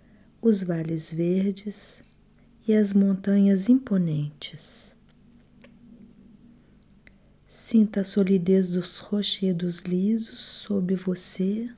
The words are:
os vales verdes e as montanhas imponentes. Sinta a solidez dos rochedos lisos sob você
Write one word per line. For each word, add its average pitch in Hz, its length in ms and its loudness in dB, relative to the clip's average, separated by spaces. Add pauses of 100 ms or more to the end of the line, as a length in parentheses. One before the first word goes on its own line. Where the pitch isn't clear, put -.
(420)
os 208 200 4
vales 165 500 -4
verdes 190 920 -4 (640)
e 220 60 4
as 208 200 4
montanhas 196 760 4
imponentes. 165 1300 -2 (2500)
Sinta 214 540 0
a 190 40 -2
solidez 190 640 2
dos 175 300 -4
rochedos 180 800 -2
lisos 202 580 -2
sob 190 560 -4
você 185 840 -4